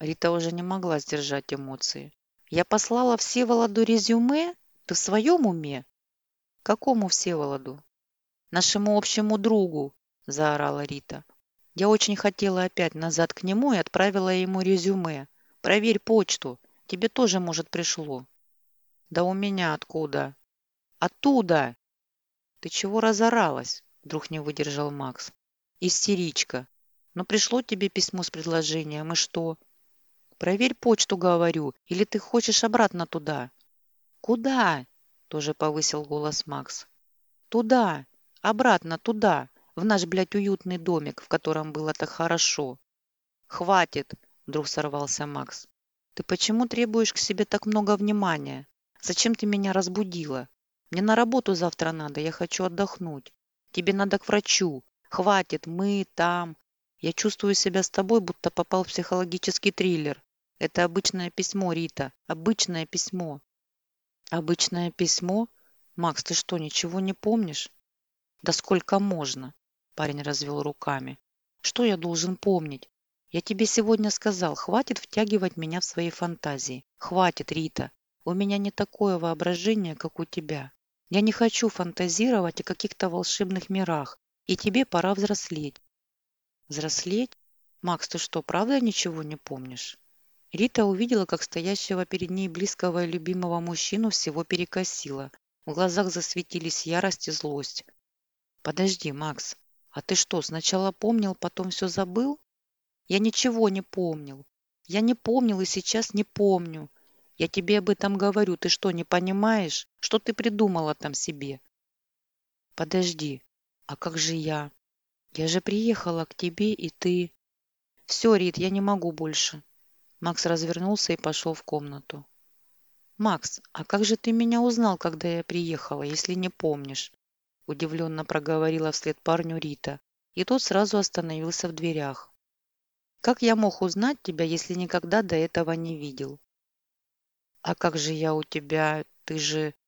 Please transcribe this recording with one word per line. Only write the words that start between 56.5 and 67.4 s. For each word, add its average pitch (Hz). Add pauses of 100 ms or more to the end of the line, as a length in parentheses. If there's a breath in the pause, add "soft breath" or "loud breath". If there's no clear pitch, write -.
Я 165
чувствую 202
себя 190
с -
тобой, 196
будто 175
попал 185
в -
психологический 180
триллер. 160 (360)
Это 175
обычное 175
письмо, 185
Рита, 160 (140)
обычное 165
письмо». 165 (880)
«Обычное 170
письмо? 185 (480 soft breath)
Макс, 170
ты 175
что, -
ничего 165
не 190
помнишь?» 208 (720)